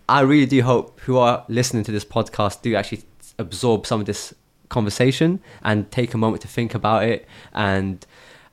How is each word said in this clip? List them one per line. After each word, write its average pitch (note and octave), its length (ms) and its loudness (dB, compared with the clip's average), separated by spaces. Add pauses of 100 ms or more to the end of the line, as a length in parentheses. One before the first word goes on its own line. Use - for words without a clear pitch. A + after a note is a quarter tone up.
I C3+ 120 4
really C#3 260 6
do B2+ 160 4
hope A#2+ 380 0
who B2+ 180 0
are A#2+ 300 2
listening A#2+ 360 0
to A2 80 -8
this G#2 120 -4
podcast - 580 -4
do A#2 140 -2
actually G2+ 260 -4 (360)
absorb G#2+ 480 -2
some A2+ 140 -2
of G2+ 60 -6
this - 260 -8 (380)
conversation C3 720 0 (220)
and G#2 280 -2
take - 240 -4
a A#2 40 -2
moment A2 240 0
to - 60 -16
think A#2 260 -6
about G#2+ 300 0
it, A2+ 220 -2 (260)
and, F#2+ 540 -2 (460)